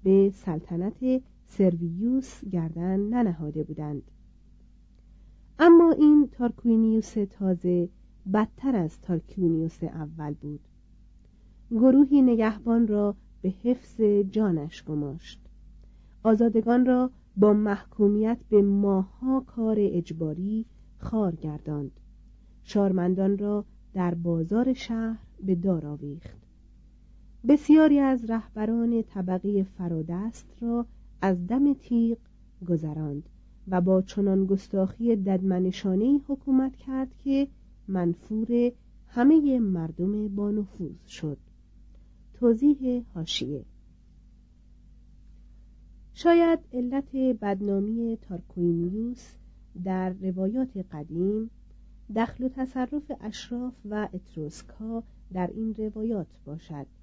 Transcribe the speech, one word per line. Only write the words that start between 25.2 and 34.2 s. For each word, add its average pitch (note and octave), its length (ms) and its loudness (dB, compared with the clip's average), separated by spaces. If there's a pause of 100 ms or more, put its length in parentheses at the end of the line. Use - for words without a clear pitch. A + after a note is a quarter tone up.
به F#3+ 120 0
دار E3+ 300 -2
آویخت. D3 520 -12 (1080)
بسیاری D4 520 6
از C4 300 2
رهبران A3+ 760 -2
طبقه G3 600 -2
فرادست F3 840 -6 (160)
را A#3 240 -2 (360)
از F3+ 260 -2
دم C4+ 260 2
تیغ A#3 440 0 (500)
گذراند D#3 600 -4 (380)
و F#3 140 0
با F#3 200 2
چنان F#3+ 440 0